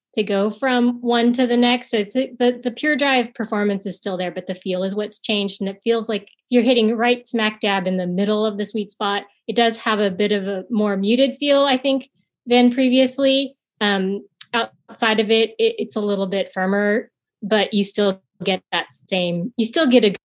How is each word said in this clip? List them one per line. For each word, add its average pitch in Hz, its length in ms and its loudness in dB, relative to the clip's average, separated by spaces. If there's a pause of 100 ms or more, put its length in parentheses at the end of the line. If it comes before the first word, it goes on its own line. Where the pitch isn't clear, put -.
(140)
to 214 80 -2
go 202 280 0
from 247 500 0
one 240 320 2
to 247 140 2
the 240 100 2
next. 240 340 2
So 240 60 -2
it's, 202 180 -2
the, 247 480 0
the 247 80 -4
Pure 302 260 -2
Drive 254 380 0
performance 208 520 -2
is 185 100 -8
still 185 200 -8
there, 180 140 -4
but 180 160 -10
the 185 80 -6
feel 185 300 -4
is 196 100 -4
what's 208 240 -6
changed. 202 420 -4
And 196 80 -4
it 196 140 -10
feels 226 260 -2
like 202 200 -6 (200)
you're 247 140 4
hitting 226 340 4
right 240 300 0
smack 220 340 -2
dab 196 260 0
in 185 100 -2
the 180 100 -2
middle 202 400 0
of 208 120 -4
the 208 80 -4
sweet 208 240 -6
spot. 202 340 -4 (240)
It 202 80 -4
does 226 240 2
have 214 180 0
a 202 120 2
bit 202 220 0
of 196 140 -2
a 190 240 -6
more 208 260 0
muted 247 420 2
feel, 277 260 4
I 269 120 2
think, 269 320 -2 (380)
than 247 240 6
previously. 262 840 2 (240)
Um, 202 440 0 (280)
outside - 680 -2
of 214 120 2
it, 226 280 2
it, 220 200 2
it's 208 180 -6
a 220 40 -4
little 202 260 -2
bit 185 260 -4
firmer, 202 580 0 (320)
but 208 320 0
you 202 100 2
still 196 380 -2 (220)
get 185 260 -2
that 170 220 -6
same, 175 640 -4
you 226 80 0
still 302 220 0
get 240 180 6
a 196 100 2 (100)